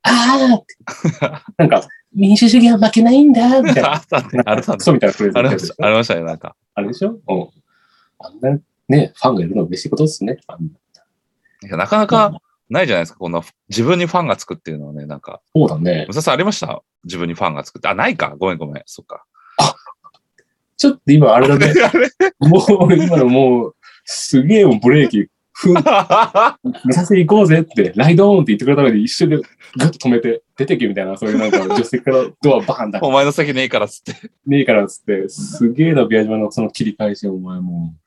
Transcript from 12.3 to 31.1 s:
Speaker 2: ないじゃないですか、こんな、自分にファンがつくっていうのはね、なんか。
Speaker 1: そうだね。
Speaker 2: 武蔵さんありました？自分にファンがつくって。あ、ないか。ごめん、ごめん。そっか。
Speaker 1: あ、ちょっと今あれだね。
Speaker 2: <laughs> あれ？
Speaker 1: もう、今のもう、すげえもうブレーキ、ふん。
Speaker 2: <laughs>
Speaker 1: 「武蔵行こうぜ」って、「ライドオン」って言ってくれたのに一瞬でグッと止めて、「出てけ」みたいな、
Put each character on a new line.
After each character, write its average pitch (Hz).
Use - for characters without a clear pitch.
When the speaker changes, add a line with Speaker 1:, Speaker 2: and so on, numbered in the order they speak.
Speaker 2:
な 170
い 180
じ 123
ゃ 95
な 85
い -
で 82
す -
か、 -
こ 90
ん 85
な、 85
自 113
分 170
に 175
フ 165
ァ 180
ン 160
が 104
つ -
く -
っ -
て 82
い 80
う 73
の 73
は 73
ね、 73
な 73
ん 69
か。 -
Speaker 1:
そ 156
う 151
だ 160
ね。 170
Speaker 2:
武 92
蔵 156
さ 156
ん -
あ -
り 175
ま 208
し -
た？ -
自 87
分 85
に 85
フ 82
ァ 92
ン 76
が 73
つ -
く -
っ -
て。 -
あ、 98
な 143
い 247
か。 73
ご -
め 90
ん、 85
ご 78
め 73
ん。 -
そ -
っ -
か。 -
Speaker 1:
あ、 -
ち 285
ょ -
っ -
と -
今 143
あ 120
れ 135
だ 143
ね。 202
Speaker 2:
<laughs> -
あ -
れ？ -
Speaker 1:
も 185
う、 185
今 170
の 131
も 123
う、 -
す -
げ 208
え 202
も 139
う 107
ブ 123
レ 143
ー -
キ、 104
ふ -
ん。 175
Speaker 2:
<laughs> 330
Speaker 1:
「武 -
蔵 202
行 175
こ 208
う 190
ぜ」 160
っ -
て、 -
「ラ 135
イ 170
ド 202
オ 202
ン」 165
っ -
て 113
言 104
っ -
て 123
く 135
れ 143
た 143
の 131
に 107
一 120
瞬 160
で 151
グ -
ッ 143
と -
止 127
め 117
て、 117
「出 -
て -
け」 120
み 101
た 98
い 95
な、 95